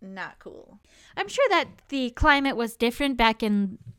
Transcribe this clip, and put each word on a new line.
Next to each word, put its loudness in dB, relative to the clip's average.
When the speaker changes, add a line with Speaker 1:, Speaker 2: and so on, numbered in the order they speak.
Speaker 1:
not -12
cool. -20
Speaker 2:
I'm -4
sure 2
that 2
the -4
climate 2
was -4
different 0
back 2
in 0